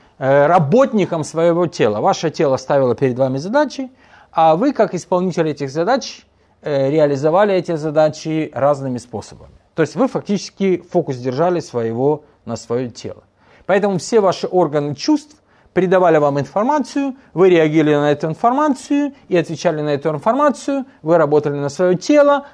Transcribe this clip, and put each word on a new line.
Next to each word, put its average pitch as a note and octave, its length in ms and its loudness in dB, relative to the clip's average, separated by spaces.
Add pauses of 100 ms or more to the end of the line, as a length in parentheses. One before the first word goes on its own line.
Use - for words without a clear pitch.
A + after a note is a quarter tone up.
(180)
э, C#3 280 4
работником F3+ 760 2
своего E3+ 460 0
тела. A2 320 0
Ваше E3+ 300 0
тело C#3 260 0
ставило C3 400 0
перед B2+ 200 -2
вами C3 220 -2
задачи, C4 540 -4 (400)
а D#3+ 240 4
вы, B3+ 160 0
как - 220 0
исполнитель F3+ 540 -2
этих C#3 220 -6
задач, F3 560 -4 (360)
э, C#3 280 0
реализовали D#3 640 2
эти E3+ 220 -2
задачи D#3 760 -2
разными C3+ 460 -2
способами. - 540 -14 (220)
То D#3+ 80 -2
есть C#3+ 120 -2
вы A#3+ 140 0
фактически F#3 720 -4
фокус D#3 380 -4
держали C#3+ 440 -2
своего, A#2+ 640 -4 (200)
на A#2 120 -8
своё A#2+ 340 -6
тело. - 320 -16 (440)
Поэтому G3 320 0
все A3+ 220 0
ваши F#3+ 260 0
органы D3 480 0
чувств - 420 -2 (360)
придавали F3+ 460 4
вам C#3+ 200 2
информацию, C4+ 760 -2 (180)
вы F#3 160 4
реагировали D#3 460 4
на D3 160 2
эту D3 160 -2
информацию C#4 880 -2 (140)
и F#3 80 0
отвечали E3 440 -2
на D3+ 100 -4
эту D3 200 -2
информацию, C4+ 720 -2 (160)
вы D#3+ 160 2
работали D3 380 2
на C#3+ 140 -6
своё F3+ 260 0
тело, C#4+ 600 2